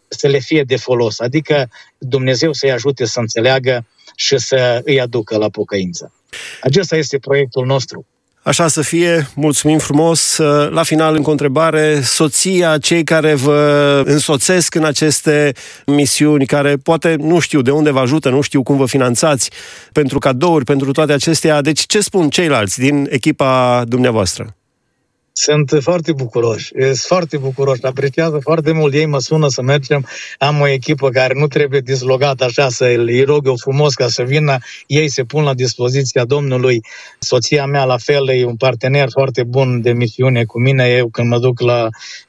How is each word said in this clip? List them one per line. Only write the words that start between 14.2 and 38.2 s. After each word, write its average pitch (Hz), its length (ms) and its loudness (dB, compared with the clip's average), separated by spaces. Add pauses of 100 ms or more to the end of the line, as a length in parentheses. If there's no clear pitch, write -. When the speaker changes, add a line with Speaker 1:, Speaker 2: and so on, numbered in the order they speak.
Speaker 2:
în 160 100 2
aceste 147 680 0 (340)
misiuni, 147 600 2
care 143 300 2
poate, 165 420 0
nu 160 200 2
știu 156 240 0
de 123 80 2
unde 151 200 2
vă 135 80 0
ajută, 135 300 0
nu 131 120 2
știu 143 220 0
cum 139 140 0
vă 135 100 2
finanțați 131 640 0 (420)
pentru 139 260 0
cadouri, 143 460 2
pentru 135 280 0
toate 151 200 0
acestea, 151 480 2
deci 143 260 0
ce 208 140 0
spun 185 300 0
ceilalți 131 480 0
din 139 320 2
echipa 131 760 2
dumneavoastră? 117 680 0 (800)
Speaker 1:
Sunt 147 480 0
foarte 170 320 -2
bucuroși, 120 680 -4
sunt 135 160 2
foarte 175 400 -2
bucuroși, 135 480 -2
apreciază 139 580 -2
foarte 151 300 0
mult. 151 220 0
Ei 151 120 2
mă 143 140 -2
sună 156 280 0
să 131 140 -4
mergem, 139 440 0 (320)
am 147 220 0
o 143 80 4
echipă 135 400 0
care 127 300 0
nu 151 80 0
trebuie 143 340 0
dislogată 131 640 0
așa, 131 240 0
să 123 160 -2
îi 120 380 2
rog 143 240 2
eu 131 100 0
frumos 139 380 0
ca 123 140 -2
să 123 140 -4
vină. 139 360 0 (280)
Ei 151 220 2
se 131 160 -4
pun 143 180 -2
la 139 120 0
dispoziția 127 720 -2
Domnului. 127 560 0 (380)
Soția 139 480 0
mea, 139 180 0
la 123 120 2
fel, 139 320 0